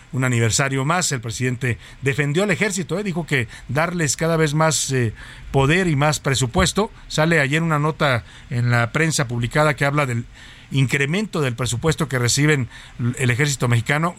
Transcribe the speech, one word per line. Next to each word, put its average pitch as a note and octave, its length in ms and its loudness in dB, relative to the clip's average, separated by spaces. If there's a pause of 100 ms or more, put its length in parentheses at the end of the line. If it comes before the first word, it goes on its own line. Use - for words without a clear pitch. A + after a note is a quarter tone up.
(120)
un B2+ 100 -2
aniversario C3 640 2
más. E3 260 0
El C3+ 100 -4
presidente B2 580 -4 (240)
defendió C#3+ 420 0
al F#3 80 0
Ejército, F3+ 440 -2
eh, G#3 60 -4
dijo E3+ 240 -4
que B2+ 220 0 (180)
darles D#3+ 500 -2
cada E3 200 0
vez D#3 180 2
más, D#3 380 2
eh, A#2+ 200 0 (380)
poder D#3 380 4
y D3+ 80 2
más D3 240 2
presupuesto. D3+ 720 0 (160)
Sale D#3+ 320 2
ayer C#3+ 240 2
una D#3 160 2
nota D3 420 0 (280)
en A#2+ 200 0
la A#2 220 2
prensa D#3 340 2
publicada B2 480 0
que D3 100 -2
habla C#3+ 220 2
del A#2+ 180 -2 (460)
incremento C#3+ 680 0
del B2+ 160 -2
presupuesto C3+ 520 -2
que C3 100 -2
reciben C3+ 500 2 (480)
el B2+ 140 2
Ejército C3+ 360 0
Mexicano, C#3+ 520 2